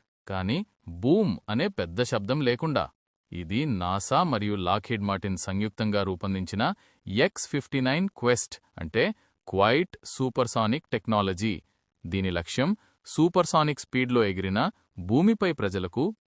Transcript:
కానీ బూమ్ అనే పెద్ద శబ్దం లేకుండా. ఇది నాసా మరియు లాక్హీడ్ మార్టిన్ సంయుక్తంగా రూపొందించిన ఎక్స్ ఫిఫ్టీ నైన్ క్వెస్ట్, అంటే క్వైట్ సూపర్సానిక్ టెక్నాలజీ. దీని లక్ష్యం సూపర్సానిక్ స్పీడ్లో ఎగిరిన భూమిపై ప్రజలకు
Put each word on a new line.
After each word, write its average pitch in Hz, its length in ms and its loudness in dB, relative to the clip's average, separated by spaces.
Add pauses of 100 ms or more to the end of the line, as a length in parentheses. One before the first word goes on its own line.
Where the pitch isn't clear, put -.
(280)
కానీ 95 300 0 (400)
బూమ్ 143 360 4 (160)
అనే 131 200 0
పెద్ద 92 340 -4
శబ్దం 117 380 -2
లేకుండా. 123 420 0 (480)
ఇది 87 280 -4 (140)
నాసా 98 500 0
మరియు 104 360 -2
లాక్హీడ్ 101 480 -2
మార్టిన్ 95 320 -2
సంయుక్తంగా 104 640 -2
రూపొందించిన 95 600 -4 (420)
ఎక్స్ 123 420 0
ఫిఫ్టీ 139 340 -4
నైన్ 147 320 0
క్వెస్ట్, - 420 0 (220)
అంటే 85 260 0 (440)
క్వైట్ 113 480 2 (120)
సూపర్సానిక్ 120 840 -2
టెక్నాలజీ. 104 640 0 (500)
దీని 95 280 -2
లక్ష్యం 104 380 -2 (380)
సూపర్సానిక్ 160 760 2
స్పీడ్లో 123 400 2
ఎగిరిన 95 360 0 (420)
భూమిపై 175 520 4
ప్రజలకు 98 500 -2 (240)